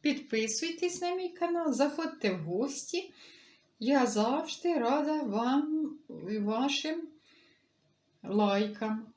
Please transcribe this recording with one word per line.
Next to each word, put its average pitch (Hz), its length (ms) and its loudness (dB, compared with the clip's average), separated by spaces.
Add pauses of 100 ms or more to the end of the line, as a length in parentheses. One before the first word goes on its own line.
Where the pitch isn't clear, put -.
Підписуйтесь 302 1000 -2
на 359 140 0
мій 370 140 -4
канал, 339 440 0
заходьте 285 580 0
в 185 80 -2
гості. 240 760 -4 (640)
Я 254 280 4
завжди 277 680 0
рада 294 480 2
вам 277 760 0 (320)
і 214 80 -2
вашим 285 680 0 (1120)
лайкам. 208 840 0 (100)